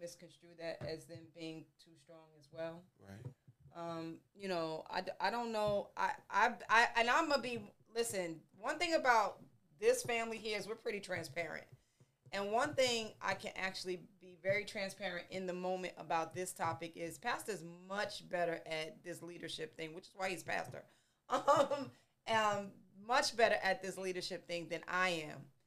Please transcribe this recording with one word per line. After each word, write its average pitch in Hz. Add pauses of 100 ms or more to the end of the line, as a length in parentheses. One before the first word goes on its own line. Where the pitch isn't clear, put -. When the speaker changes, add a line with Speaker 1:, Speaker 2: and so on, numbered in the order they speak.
Speaker 1:
misconstrue 170 (100)
that 165 (100)
as 156
them 165 (180)
being 160 (200)
too 170 (120)
strong 160 (120)
as 143
well. 165 (200)
Speaker 2:
Right. 104 (440)
Speaker 1:
Um, 165 (220)
you 196
know, 160
I, 180
d-, 185 (100)
I 190
don't 233
know. 208
I, 190 (200)
I, 220 (180)
I, 226 (100)
and 233
I'm 311
gonna 285
be, 240 (340)
listen, 185 (240)
one 277
thing 339
about 226 (420)
this 247
family 226
here 214
is 190
we're 220
pretty 214
transparent. 165 (680)
And 202
one 269
thing 233 (120)
I 190
can 208
actually 185 (200)
be 180
very 202
transparent 190
in 185
the 180
moment 180
about 165
this 180
topic 165
is 165
Pastor's 240 (240)
much 196
better 170
at 160
this 175
leadership 165
thing, 160
which 180
is -
why 190
he's 180
pastor. 85
<laughs> -
Um, 285 (380)
um, 214 (400)
much 269
better 208
at 190
this 185
leadership 185
thing 170
than 165
I 185 (200)
am. - (300)